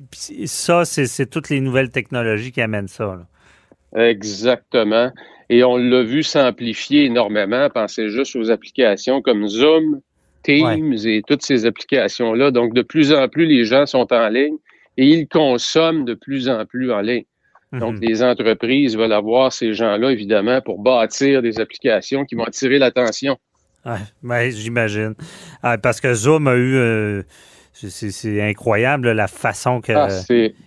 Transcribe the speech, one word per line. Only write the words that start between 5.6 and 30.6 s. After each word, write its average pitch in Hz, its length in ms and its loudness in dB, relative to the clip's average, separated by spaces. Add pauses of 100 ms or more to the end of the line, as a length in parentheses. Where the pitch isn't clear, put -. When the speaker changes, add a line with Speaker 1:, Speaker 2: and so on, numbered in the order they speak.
Speaker 2:
on 123 140 4
l'a 123 260 2
vu 135 200 -2
s'amplifier 131 800 0
énormément. 117 640 0
Pensez 107 400 -4
juste 127 260 -4
aux 113 160 0
applications 117 720 0
comme 104 260 0
Zoom, 147 540 2 (420)
Teams 147 460 2
Speaker 1:
Ouais. 113 180 -2
Speaker 2:
et 107 180 0
toutes 143 160 0
ces 120 240 0
applications-là. 117 840 0
Donc, 117 220 0
de 120 80 2
plus 147 320 2
en 135 140 4
plus, 160 180 0
les 135 200 4
gens 131 200 2
sont 127 280 0
en 113 160 4
ligne 139 260 0 (420)
et 131 100 6
ils 156 200 4
consomment 156 800 2
de 117 80 -4
plus 131 360 -6
en 110 160 -2
plus 123 260 -4
en 104 100 -2
ligne. 110 220 -2 (480)
Donc, 117 240 -6
Speaker 1:
Mhm. 98 60 -10
Speaker 2:
les 113 220 0
entreprises 120 720 0
veulent 113 160 0
avoir 117 400 2
ces 110 200 -4
gens-là, 110 380 0
évidemment, 107 500 0
pour 101 180 -8
bâtir 127 600 2
des 113 180 -2
applications 123 640 -2
qui 123 100 -10
vont 117 80 -4
attirer 127 360 0
l'attention. 127 580 0 (480)
Speaker 1:
Ouais, 120 80 -8 (300)
ben, 120 280 -2
j'imagine. 110 640 -4 (500)
Ah, 120 140 0
parce 117 240 0
que 127 120 0
Zoom 143 340 2
a 123 80 4
eu, 127 200 2
euh, 107 480 0 (500)
c'est, - 160 -14
c'est, 101 220 -10
c'est 104 300 -4
incroyable, 117 720 0
la 107 160 0
façon 123 540 -2
que 113 120 -2
Speaker 2:
Ah, 131 160 2
c'est 107 440 0 (140)